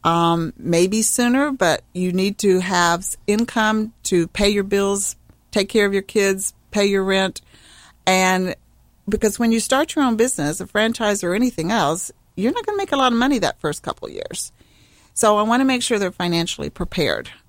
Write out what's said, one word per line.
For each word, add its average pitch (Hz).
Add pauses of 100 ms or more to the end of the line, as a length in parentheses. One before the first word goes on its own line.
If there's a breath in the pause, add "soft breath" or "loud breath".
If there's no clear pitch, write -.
Um, 170
maybe 185
sooner, 254
but 175 (120)
you 180
need 190
to 185
have 175
s-, - (100)
income 220 (120)
to 170
pay 208
your 202
bills, 196 (340)
take 202
care 208
of 196
your 196
kids, 196 (180)
pay 202
your 196
rent. 190 (640 loud breath)
And 185 (540)
because 214
when 233
you 226
start 277
your 294
own 233
business, 175
a 185
franchise 214
or 175
anything 214
else, 170 (240)
you're 220
not 466
gonna 415
make 392
a 285
lot 254
of 233
money 254
that -
first 147
couple -
of -
years. - (640 soft breath)
So 208
I 214
wanna 240
make 254
sure 214
they're 190
financially 170
prepared 143 (180)